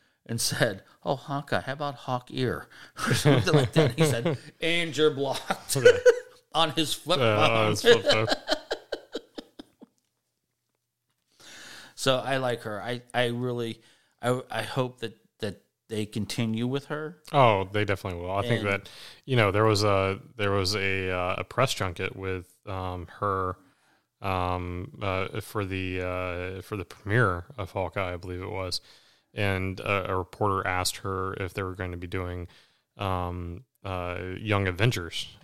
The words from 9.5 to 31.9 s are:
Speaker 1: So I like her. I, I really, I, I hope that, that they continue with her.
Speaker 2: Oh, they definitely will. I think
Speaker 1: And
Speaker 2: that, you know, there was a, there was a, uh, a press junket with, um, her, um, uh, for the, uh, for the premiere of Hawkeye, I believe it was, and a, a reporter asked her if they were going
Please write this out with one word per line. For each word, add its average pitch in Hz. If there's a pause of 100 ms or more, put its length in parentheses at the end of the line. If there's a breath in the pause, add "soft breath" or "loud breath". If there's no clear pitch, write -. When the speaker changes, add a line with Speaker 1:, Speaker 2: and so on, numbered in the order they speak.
Speaker 1:
So 131
I 127
like 123
her. 104
I, 120 (120)
I 123
really, 120 (420 soft breath)
I, 127
I 113
hope 123
that, 107 (240)
that 101 (280)
they 107
continue 110
with 135
her. 151 (140)
Speaker 2:
Oh, 107
they 104
definitely 95
will. 90
I 98
think 117
Speaker 1:
And 101
Speaker 2:
that, 98 (360 loud breath)
you 131
know, 104
there 104
was 107
a, 98 (160)
there 101
was 98
a, 95
uh, 90
a -
press -
junket 92
with, 95 (220)
um, 92 (120)
her, 95 (640 soft breath)
um, 90 (100)
uh, 95
for 104
the, 92 (560)
uh, 87
for -
the 87
premiere 98 (120)
of 95
Hawkeye, 92
I 87
believe 90
it 95
was, 95 (520 soft breath)
and 95
a, 101
a 92
reporter 95
asked 92
her 95
if 95
they 101
were 92
going 92